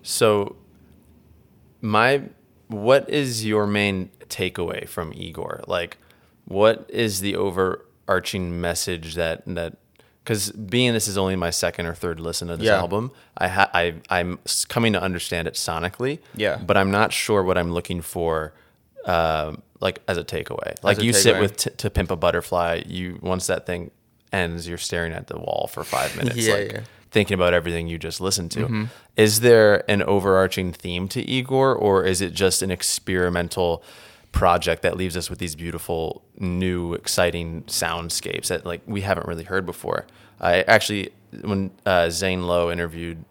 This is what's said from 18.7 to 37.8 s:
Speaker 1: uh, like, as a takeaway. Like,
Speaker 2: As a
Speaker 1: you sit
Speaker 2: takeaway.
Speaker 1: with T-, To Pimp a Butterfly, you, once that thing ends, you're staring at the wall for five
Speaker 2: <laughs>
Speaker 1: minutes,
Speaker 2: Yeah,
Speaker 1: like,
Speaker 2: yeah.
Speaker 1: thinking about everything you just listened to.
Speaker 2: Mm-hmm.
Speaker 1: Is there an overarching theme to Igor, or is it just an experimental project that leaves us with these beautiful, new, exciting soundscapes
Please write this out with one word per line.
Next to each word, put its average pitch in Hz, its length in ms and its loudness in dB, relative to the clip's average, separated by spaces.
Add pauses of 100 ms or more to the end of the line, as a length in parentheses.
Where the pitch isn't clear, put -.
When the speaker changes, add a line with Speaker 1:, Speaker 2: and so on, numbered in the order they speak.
Speaker 1:
uh, 80 500 0 (240)
like, 92 260 -2
as 90 120 -2
a 71 60 -6
takeaway. - 580 -8
Like, 101 160 4
Speaker 2:
As 107 40 0
a 113 40 2
Speaker 1:
you 120 80 2
sit 98 220 6
Speaker 2:
takeaway. 95 40 0
Speaker 1:
with 98 160 0
T-, - 140 -4
To - 200 -6
Pimp 95 200 0
a 90 60 0
Butterfly, 85 680 0
you, 90 360 -8
once 92 240 -2
that 90 180 -2
thing 87 260 -6 (420)
ends, 85 360 -4
you're 85 100 -8
staring 85 360 -4
at - 140 -10
the 50 100 -10
wall 50 340 -4
for - 120 -10
five - 320 -2
Speaker 2:
<laughs> - 20 -8
Speaker 1:
minutes, 120 180 -2
Speaker 2:
Yeah, 110 180 2
Speaker 1:
like, 101 180 -2
Speaker 2:
yeah. 104 80 -8 (300)
Speaker 1:
thinking 101 240 2
about 87 200 4
everything 85 340 0
you 82 100 -6
just 82 220 -10
listened 92 320 -2
to. - 80 -4
Speaker 2:
Mm-hmm. 110 240 -2 (320)
Speaker 1:
Is 107 240 6
there 110 500 8
an 101 120 4
overarching 95 720 2
theme 90 340 -6
to 123 140 -4
Igor, 131 520 0
or 98 300 4
is 92 160 2
it 87 140 -2
just 92 280 2
an 95 80 -2
experimental 87 1120 0 (500)
project 87 500 4
that 90 140 2
leaves 90 200 -2
us 85 140 -6
with 90 100 -8
these 82 160 -6
beautiful, 82 640 -6 (160)
new, 90 560 -2
exciting 85 680 -2
soundscapes - 840 -4